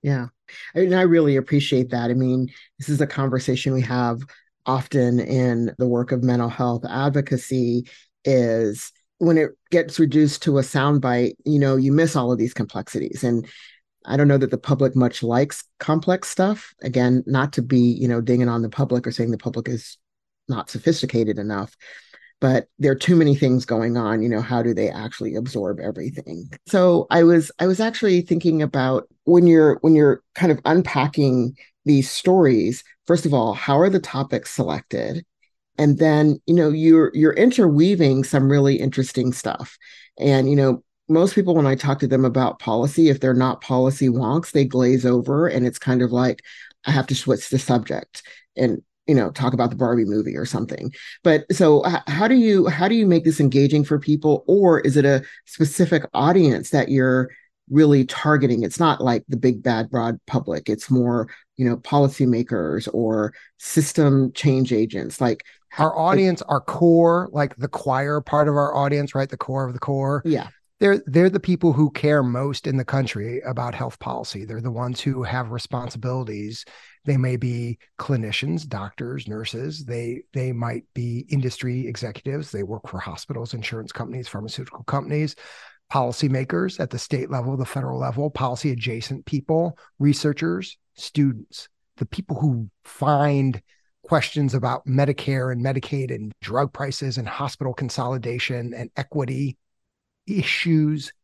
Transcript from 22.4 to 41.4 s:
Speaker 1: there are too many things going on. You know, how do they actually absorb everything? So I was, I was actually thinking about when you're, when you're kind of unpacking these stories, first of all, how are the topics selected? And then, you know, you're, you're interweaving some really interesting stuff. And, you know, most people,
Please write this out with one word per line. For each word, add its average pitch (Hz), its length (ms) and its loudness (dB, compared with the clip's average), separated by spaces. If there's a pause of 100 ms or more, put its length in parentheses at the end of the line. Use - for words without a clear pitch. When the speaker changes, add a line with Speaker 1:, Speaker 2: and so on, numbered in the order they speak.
Speaker 1:
there 139 140 2
are 139 40 2
too 175 200 2
many 151 200 6
things 127 300 2
going 117 320 -2
on. 110 240 -2
You 120 80 0
know, 113 120 -2
how 117 200 -2
do 117 140 0
they 101 140 -2
actually 107 440 -10
absorb 107 460 -6
everything? 87 720 -10 (160)
So 180 420 2
I 170 140 6
was, 170 340 6
I 175 80 -2
was 185 140 0
actually 220 420 0
thinking 165 400 0
about 131 460 0 (160)
when 175 240 8
you're, 156 340 8
when 160 140 6
you're 147 260 6 (140)
kind 175 160 2
of 143 140 2
unpacking 139 920 2 (280)
these 139 240 4
stories, 131 720 2 (240)
first 170 180 2
of 143 80 2
all, 113 200 2
how 143 260 0
are 190 100 4
the 190 100 2
topics - 520 -6
selected? 98 760 -4 (520)
And 147 200 4
then, 151 480 4
you 165 80 2
know, 165 160 4
you're, 160 460 6
you're 156 180 4
interweaving 170 880 4
some 135 280 2
really 139 240 4
interesting 131 580 -2
stuff. - 440 -8 (420)
And, 135 280 2
you 143 80 2
know, 135 280 2 (260)
most 165 240 4
people, 180 220 2